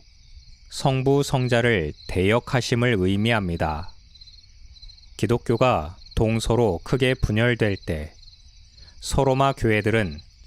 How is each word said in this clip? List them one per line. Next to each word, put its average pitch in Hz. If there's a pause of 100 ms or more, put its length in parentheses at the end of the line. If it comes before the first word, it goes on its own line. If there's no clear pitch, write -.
(680)
성부, 139
성자를 120 (160)
대역하심을 117
의미합니다. 92 (1300)
기독교가 113 (180)
동서로 113
크게 131
분열될 113
때 76 (880)
소로마 135
교회들은 107 (280)